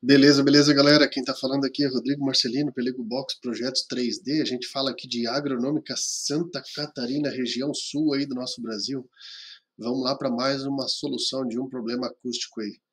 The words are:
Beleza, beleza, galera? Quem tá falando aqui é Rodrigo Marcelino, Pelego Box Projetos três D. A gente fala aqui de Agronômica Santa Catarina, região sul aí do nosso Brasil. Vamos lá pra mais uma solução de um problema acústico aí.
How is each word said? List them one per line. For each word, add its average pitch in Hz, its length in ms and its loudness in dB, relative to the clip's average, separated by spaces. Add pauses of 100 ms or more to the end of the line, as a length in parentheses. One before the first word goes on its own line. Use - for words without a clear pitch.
Beleza, 139 440 8
beleza, 143 280 8
galera? 143 360 8
Quem 131 160 -4
tá 131 100 -4
falando 135 300 -2
aqui 131 180 -2
é 143 60 2
Rodrigo 131 360 -2
Marcelino, 131 480 0
Pelego 127 300 -4
Box 123 380 -6
Projetos 120 420 -4
três 123 380 -4
D. 147 200 -2
A 139 40 2
gente 123 240 -4
fala 135 240 -4
aqui 135 160 -12
de 120 180 -4
Agronômica 135 720 -2
Santa - 640 -4 (100)
Catarina, 143 560 -4
região 123 460 -2
sul 147 400 -2
aí 139 100 0
do 131 120 -6
nosso 127 260 -8
Brasil. 110 480 -6 (680)
Vamos 127 280 -2
lá 135 120 0
pra 135 140 -2
mais 135 340 0
uma 139 220 -2
solução 131 580 -2
de 117 140 -2
um 131 100 -4
problema 123 380 -4
acústico - 540 -8
aí. 104 180 -6 (140)